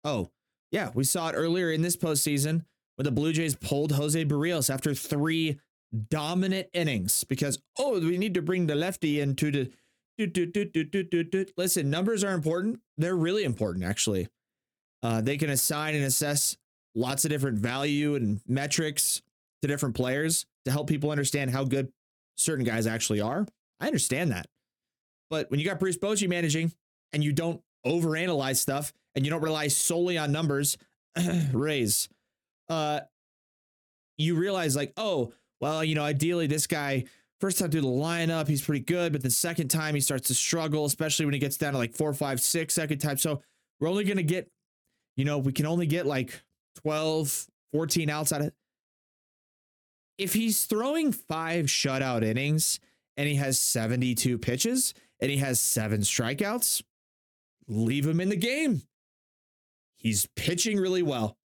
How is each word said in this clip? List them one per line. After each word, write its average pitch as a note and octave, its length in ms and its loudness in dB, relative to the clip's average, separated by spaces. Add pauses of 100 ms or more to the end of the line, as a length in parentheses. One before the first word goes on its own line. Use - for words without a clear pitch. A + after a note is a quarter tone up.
Oh, A#2 280 -2 (400)
yeah, E3+ 220 -2
we B2 100 2
saw E3 260 0
it - 40 -2
earlier E3+ 380 2
in D#3 100 0
this F3 160 0
postseason D#3 680 0 (300)
when C3+ 100 -2
the C#3+ 60 2
Blue D3+ 220 2
Jays D#3 220 0
pulled D3 380 0
Jose D3+ 320 2
Berrios D3 480 0
after D3 200 -2
three D#3 680 0 (500)
dominant F3+ 640 -2
innings C3 520 0
because, C3+ 360 -2 (160)
"Oh, B3 220 0
we E3+ 180 0
need F#3+ 160 0
to F3 80 0
bring F3 260 0
the D3 80 0
lefty D#3 440 0
in C#3 160 0
to D3+ 160 0
the C3 200 -2 (460)
do, G#3+ 100 0
do, E3+ 180 -2
do, G3+ 200 -2
do, D#3+ 180 -2
do, F#3 200 -2
do, E3+ 200 -2
do." F#3+ 220 -2 (120)
Listen, F3 320 0
numbers G3 340 0
are F#3+ 100 0
important. F3 480 -2 (160)
They're E3+ 180 0
really F3+ 280 2
important, F#2+ 420 -2
actually. G2 420 0 (760)
Uh, A2+ 180 0
they C#3 160 0
can D3+ 120 0
assign D3+ 460 0
and C#3+ 80 2
assess C#3+ 540 0 (380)
lots B2+ 300 0
of D3 60 0
different C3+ 280 0
value C#3+ 560 0
and G#2+ 320 0
metrics D3 720 0 (400)
to C#3+ 60 0
different C#3 280 0
players C#3+ 500 0 (200)
to C3 60 0
help C#3+ 160 -2
people D3+ 240 0
understand C#3 400 0
how C3+ 120 0
good C3+ 280 0 (460)
certain C3 280 0
guys A2+ 220 2
actually A2 340 0
are. D3 260 0 (320)
I G#3 80 -2
understand D#3+ 440 0
that. - 160 -4 (840)
But D#3 180 -2
when C#3+ 120 0
you D3+ 40 -2
got E3 140 -2
Bruce F#3 180 0
Bochy G3+ 300 0
managing E3 460 0 (400)
and D3+ 100 0
you D3 80 2
don't E3 300 -2 (240)
overanalyze D#3 720 2
stuff C#3 360 -2 (220)
and C#3 100 2
you D3 60 0
don't D#3+ 100 0
rely D#3 280 0
solely F3 480 2
on D3 140 0
numbers, C#3+ 460 0 (380)
<clears throat> E3+ 380 2
Rays, B2+ 560 0 (600)
uh, D3+ 300 0 (1160)
you E3 180 2
realize, F3 400 2
like, C#3+ 220 -2
"Oh, F3 360 -2 (280)
well, D#3 220 0
you D#3 120 2
know, D3 80 0
ideally D#3 440 0
this D3+ 200 0
guy, C#3 380 0 (340)
first F#3+ 180 0
time F3 140 0
through D#3 100 2
the C3+ 60 2
lineup, D#3+ 600 0
he's C#3+ 140 2
pretty C#3+ 220 -2
good, E3+ 300 0
but C3+ 100 -2
the C3 60 0
second E3 400 0
time D#3 260 0
he C#3+ 60 2
starts C3+ 260 0
to C3 60 0
struggle, D#3 520 0
especially D#3 400 0
when C#3+ 80 2
he C#3+ 60 -2
gets C#3 180 -2
down C#3+ 160 0
to, C3 60 0
like, A#2 140 -2
four, D3+ 200 0
five, C#3 280 -2
six D#3+ 320 0
second D#3 260 -2
time. C#3+ 180 -2
So D3+ 240 0 (380)
we're D#3 100 0
only G3+ 140 0
gonna G3 200 0
get, F3 280 -2 (640)
you C3+ 80 0
know, D3 140 0
we C3+ 160 0
can D3+ 120 0
only E3+ 220 0
get, D#3+ 180 0
like, C3 380 -2 (320)
twelve, D#3 720 -2 (240)
fourteen D#3 380 2
outs D3+ 240 0
out D3 80 0
of," D3 120 -2 (1600)
if F#3+ 160 -2
he's A3 320 2
throwing C4+ 480 2
five D#3+ 540 -2
shutout C3 560 0
innings, C#3 580 0 (360)
and C#3+ 100 -2
he D3 80 0
has C3+ 240 0
seventy-two B2 800 0
pitches, A3+ 560 0 (260)
and C3 100 0
he C#3+ 80 0
has C3+ 220 2
seven G#2+ 420 0
strikeouts, C#3+ 800 0 (840)
leave A#2 380 0
him D#3+ 140 2
in F#3 100 0
the G#3+ 60 0
game. B3 460 0 (1160)
He's G#2+ 380 -2
pitching A3 440 0
really F#3 240 0
well. A#2+ 440 -2